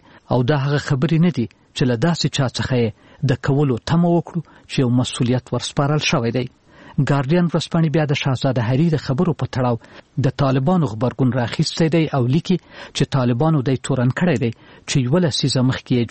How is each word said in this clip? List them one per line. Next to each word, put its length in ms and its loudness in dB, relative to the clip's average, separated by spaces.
او 120 2
دا 140 2
هغه 220 -2
خبرې 420 0
نه 100 4
دي 160 -4
چې 80 -2
له 140 2
داسې 360 0
چا 160 0
څخه 280 -4
یې 140 2
د 40 2
کولو 340 0
تمه 300 0
وکړو 320 0
چې 100 -6
یو 120 2
مسؤلیت 520 -2
ورسپارل 460 0
شوی 320 0
دی. 160 -2
ګارډین 560 2
ورځپاڼې 400 0
بیا 120 2
د 100 0
شاهزاده 480 0
هري 260 2
د 80 2
خبرو 380 0
په 120 -4
تړاو 300 0
د 120 2
طالبانو 560 2
غبرګون 460 0
راخیستی 560 -2
دی 180 2
او 200 -2
لیکي 300 0
چې 160 0
طالبانو 520 2
دی 140 0
تورن 320 0
کړی 300 0
دی 120 0
چې 100 -4
یوه 240 2
لسیزه 400 0
مخکې 320 0
یې 180 2